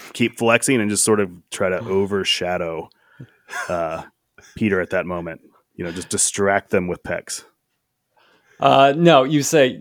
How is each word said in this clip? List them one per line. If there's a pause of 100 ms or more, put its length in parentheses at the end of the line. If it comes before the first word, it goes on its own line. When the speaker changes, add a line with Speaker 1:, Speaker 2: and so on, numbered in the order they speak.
(140)
Speaker 1:
keep
flexing
and
just
sort
of (200)
try
to
overshadow, (800)
uh, (520)
Peter
at
that
moment. (340)
You
know,
just
distract
them
with
pecs. (1160)
Speaker 2:
Uh,
no,
you
say,